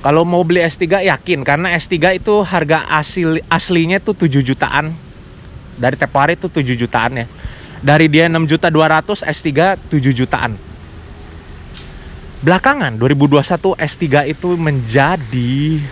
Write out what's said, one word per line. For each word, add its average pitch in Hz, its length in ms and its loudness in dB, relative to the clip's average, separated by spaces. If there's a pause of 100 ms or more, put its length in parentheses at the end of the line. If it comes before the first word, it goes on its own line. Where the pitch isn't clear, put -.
Kalau 151 160 4
mau 175 240 2
beli 175 160 2
S 160 160 -2
tiga 185 240 0
yakin, 170 400 0
karena 160 320 0
S - 160 -4
tiga 180 240 2
itu 208 320 0
harga 160 480 0
asli, 160 560 0
aslinya 175 480 2
tuh 208 160 -2
tujuh 139 320 2
jutaan. 147 480 -2 (880)
Dari 127 160 2
Tempo 139 240 0
Hari 165 160 2
itu - 80 -8
tujuh 127 320 -2
jutaan 117 480 -2
ya. - 20 -20 (540)
Dari 151 240 6
dia 160 240 4
enam 160 160 2
juta 160 240 2
dua 156 160 4
ratus, 156 400 0
S 147 160 -4
tiga 165 320 2 (160)
tujuh 135 240 2
jutaan. 120 480 -2 (1800)
Belakangan 185 560 2
dua 135 160 2
ribu 139 80 4
dua 143 160 4
satu 185 400 0
S 147 160 -4
tiga 147 320 0
itu 180 240 -4
menjadi 139 1300 0 (100)